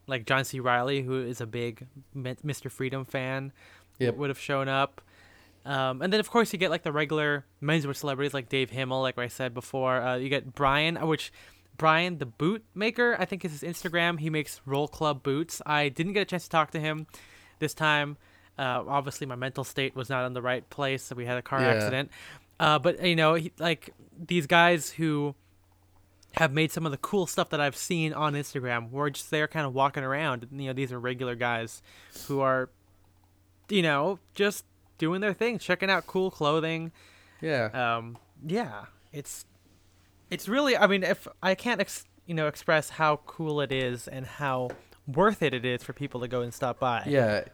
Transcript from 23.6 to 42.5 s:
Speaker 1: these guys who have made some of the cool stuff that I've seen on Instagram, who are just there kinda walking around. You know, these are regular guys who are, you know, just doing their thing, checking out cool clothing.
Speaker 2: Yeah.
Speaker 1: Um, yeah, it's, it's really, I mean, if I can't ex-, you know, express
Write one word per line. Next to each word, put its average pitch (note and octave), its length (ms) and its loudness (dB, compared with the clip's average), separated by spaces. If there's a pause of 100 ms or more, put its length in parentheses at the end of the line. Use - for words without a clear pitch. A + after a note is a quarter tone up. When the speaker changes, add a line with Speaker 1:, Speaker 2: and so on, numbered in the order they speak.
Speaker 1:
these E3+ 300 0
guys E3+ 440 6
who D3 440 -2 (960)
have D#3 200 2
made D#3 180 2
some E3 140 -4
of D#3 80 -2
the C3+ 40 -6
cool F#3+ 300 0
stuff - 220 -2
that D3+ 100 -2
I've C#3+ 160 0
seen D#3+ 380 -2
on D3 200 0
Instagram, B2 580 -4
who C3+ 80 -6
are D3 100 0
just - 220 -8
there D3+ 160 2
kinda D3+ 220 -2
walking C3+ 340 2
around. C3 480 -2
You C#3 160 -8
know, C3 60 -4
these C3 200 -4
are B2 60 -6
regular B2 360 -4
guys A#2 460 -2 (460)
who C#3+ 120 0
are, C3 300 2 (1000)
you G3+ 140 4
know, D#3+ 380 2 (160)
just G3+ 280 0 (340)
doing E3 220 0
their G3+ 140 0
thing, A3+ 260 -2
checking F#3 300 0
out F#3 180 2
cool F#3+ 240 0
clothing. D#3+ 640 0 (480)
Speaker 2:
Yeah. C#3+ 240 0 (320)
Speaker 1:
Um, A#2 200 -10 (300)
yeah, D3+ 380 -4 (260)
it's, - 340 -12 (840)
it's F3+ 160 -6
really, B3+ 300 4
I G3 100 8
mean, F#3+ 160 2
if F3+ 240 -2 (160)
I F#3+ 120 2
can't A3+ 260 -2
ex-, - 240 -4 (200)
you F3 80 -8
know, D#3 140 0
express D#3 440 2